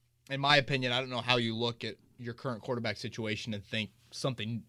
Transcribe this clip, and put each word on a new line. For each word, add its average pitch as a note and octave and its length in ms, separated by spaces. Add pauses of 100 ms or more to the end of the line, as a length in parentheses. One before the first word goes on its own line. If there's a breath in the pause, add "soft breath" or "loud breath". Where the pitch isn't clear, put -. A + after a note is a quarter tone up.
(300)
in C#3 100
my C#3+ 180
opinion, C3 340
I B2+ 80
don't C3 100
know B2 100
how B2 180
you A2+ 180
look A#2 280
at A2 120 (220)
your A#2 160
current A#2+ 280
quarterback A2+ 360
situation G#2+ 560
and G2+ 100
think G#2+ 260 (200)
something A2+ 580